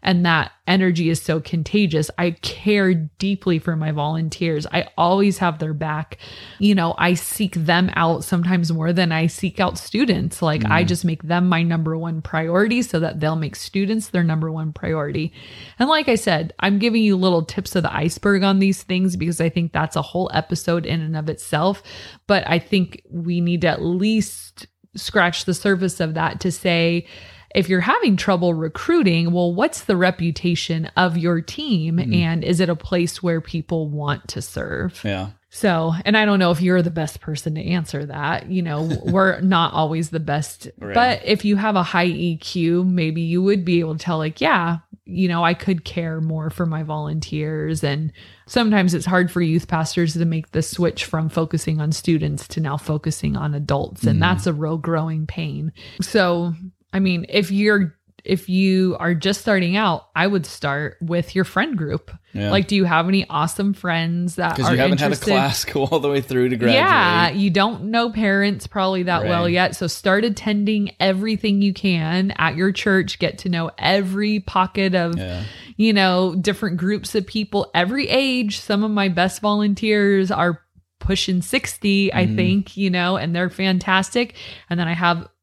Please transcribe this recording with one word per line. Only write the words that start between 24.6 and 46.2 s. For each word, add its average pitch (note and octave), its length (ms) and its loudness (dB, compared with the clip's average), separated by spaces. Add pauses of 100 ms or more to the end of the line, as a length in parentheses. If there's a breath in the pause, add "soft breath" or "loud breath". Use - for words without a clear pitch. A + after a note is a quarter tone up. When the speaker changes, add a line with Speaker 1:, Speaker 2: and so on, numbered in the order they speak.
Speaker 1:
scratch F3 520 0
the F#3 80 0
surface F#3+ 440 0
of D#3+ 160 -2
that D#3+ 260 -2
to F3 120 -2
say, E3+ 540 0 (480 loud breath)
if F3 160 2
you're F#3 100 4
having B3+ 360 2
trouble F3+ 360 2
recruiting, E3+ 800 0
well, F3 220 2
what's A#3 300 -2
the G3 120 0
reputation E3+ 1000 0
of F3 200 2
your E3+ 240 2
team? E3 560 -2
Speaker 2:
Mm. D3 180 0
Speaker 1:
And E3 300 2
is E3+ 160 2
it F3+ 80 4
a E3+ 80 0
place E3+ 460 -4
where E3+ 180 0
people D#3+ 480 -4
want D3 400 -4
to - 140 -8
serve? - 600 -6
Speaker 2:
Yeah. G2 260 -4 (200)
Speaker 1:
So, E3 460 0 (100)
and G#3 140 2
I G#3+ 80 2
don't G3+ 120 2
know F3+ 120 4
if D#3+ 100 0
you're F3+ 220 4
the E3+ 80 0
best D#3+ 320 -6
person D#3 320 -6
to D#3 120 -8
answer D3+ 380 -4
that. D3 460 -6
You F#3 100 0
know, D#3+ 300 -2 (100)
Speaker 2:
<laughs> - 40 -16
Speaker 1:
we're F#3+ 360 2
not F3+ 320 2
always D#3+ 380 -2
the E3 100 -4
best, D3 480 -4 (100)
Speaker 2:
Right. G3+ 160 -10
Speaker 1:
but A#3+ 300 2
if G#3 220 0
you G#3 100 2
have G#3 200 0
a F3+ 60 2
high E3+ 240 0
E E3+ 300 0
Q, F3 480 0
maybe E3+ 380 0
you E3+ 200 0
would G3 220 2
be E3+ 160 4
able D#3+ 160 -4
to D3+ 80 -10
tell, E3+ 140 -2
like, D#3 240 -4
yeah, F3 360 0 (280)
you F#3 200 -2
know, E3+ 160 0
I E3+ 120 4
could F3 300 -2
care D#3+ 360 -6